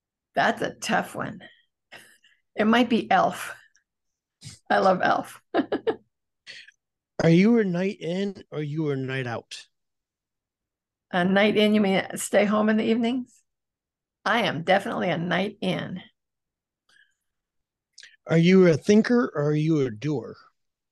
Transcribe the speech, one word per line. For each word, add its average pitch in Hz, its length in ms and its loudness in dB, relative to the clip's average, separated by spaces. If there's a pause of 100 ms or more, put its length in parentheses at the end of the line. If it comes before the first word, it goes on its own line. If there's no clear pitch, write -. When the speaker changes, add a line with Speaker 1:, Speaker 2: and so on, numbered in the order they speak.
(360)
Speaker 1:
that's 202 260 0
a - 140 -6
tough - 400 -4
one. - 260 -12 (1120)
It 214 100 -2
might 240 240 2
be 226 220 0
Elf. 180 420 0 (1160)
I 208 100 0
love 190 240 2
Elf. - 440 -2
<laughs> - 60 -20 (1700)
Speaker 2:
Are 165 60 4
you 202 300 6
a 220 40 2
night 190 360 -4
in 190 520 -6
or 151 100 -8
you 151 300 -4
a 139 40 -2
night 131 320 -6
out? - 380 -12 (1500)
Speaker 1:
A 180 140 -2
night 202 320 2
in, 214 160 2
you 214 80 4
mean 190 220 2 (120)
stay 208 300 0
home 214 240 0
in 220 80 2
the 220 60 0
evenings? 233 580 -2 (840)
I 220 180 0
am 165 200 -4
definitely 190 460 0
a 151 80 -2
night 180 440 -4
in. 180 400 -6 (2250)
Speaker 2:
Are 165 100 2
you 180 300 6
a 160 80 6
thinker 220 600 2
or 147 140 -2
are 151 60 0
you 156 300 0
a 120 60 -4
doer? 107 440 -8 (560)